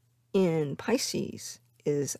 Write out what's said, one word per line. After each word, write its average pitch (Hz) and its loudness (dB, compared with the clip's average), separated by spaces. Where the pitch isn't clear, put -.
in 160 4
Pisces - -4
is 143 0